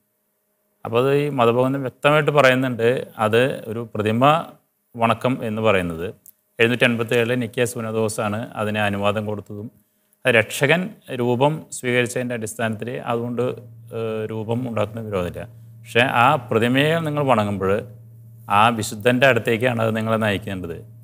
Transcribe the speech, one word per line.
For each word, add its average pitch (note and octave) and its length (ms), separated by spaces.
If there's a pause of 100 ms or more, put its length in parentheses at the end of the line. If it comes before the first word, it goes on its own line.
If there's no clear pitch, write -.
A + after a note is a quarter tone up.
(840)
അപ്പോൾ A#2 140
അത് C3+ 160
ഈ D3 140
മതബോധനം C3 520
വ്യക്തമായിട്ട് D3 500
പറയുന്നുണ്ട്. B2+ 560 (300)
അത് A2 240 (260)
ഒരു A2+ 220
പ്രതിമ A2 340 (720)
വണക്കം A#2 380 (100)
എന്ന് A2 180
പറയുന്നത് F2 460 (520)
എഴുന്നൂറ്റി A#2 260
അൻപത്തേഴിലെ A#2 500
നിക്കിയ B2 300
സുനദോസാണ് A2 720 (160)
അതിന് G#2+ 240
അനുവാദം G2+ 460
കൊടുത്തതും G#2 420 (580)
അത് B2+ 100
രക്ഷകൻ C#3+ 460 (320)
രൂപം B2 400 (180)
സ്വീകരിച്ചതിൻ്റെ B2 640
അടിസ്ഥാനത്തിൽ A2 540 (160)
അതുകൊണ്ട്, A#2+ 360 (520)
ഏഹ്, A2+ 320
രൂപം A2 420
ഉണ്ടാക്കുന്ന A2 340
വിരോധമില്ല. F2+ 400 (340)
പക്ഷേ - 280 (120)
ആ A#2+ 200
പ്രതിമയെ C3+ 640
നിങ്ങൾ D3 240
വണങ്ങുമ്പോൾ G#2 480 (760)
ആ G2+ 200
വിശുദ്ധൻ്റെ A#2 580
അടുത്തേക്കാണ് A#2 540
അത് A2+ 140
നിങ്ങളെ A2 220
നയിക്കേണ്ടത്. F#2+ 600 (260)